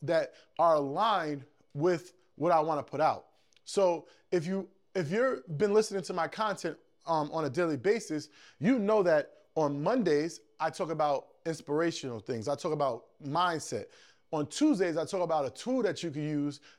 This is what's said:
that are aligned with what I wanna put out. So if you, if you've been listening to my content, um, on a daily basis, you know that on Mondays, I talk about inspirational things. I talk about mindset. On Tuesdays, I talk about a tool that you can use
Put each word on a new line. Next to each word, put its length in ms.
that 320
are 160
aligned 720
with 380
what 160
I 80
wanna 240
put 160
out. 280
So 440
if 120
you, 220
if 140
you've 480
been 160
listening 280
to 120
my 140
content, 500
um, 260
on 140
a 40
daily 280
basis, 500
you 200
know 240
that 280
on 260
Mondays, 600
I 100
talk 220
about 360
inspirational 720
things. 300
I 60
talk 180
about 320
mindset. 600
On 160
Tuesdays, 500
I 80
talk 160
about 240
a 40
tool 340
that 200
you 80
can 160
use 320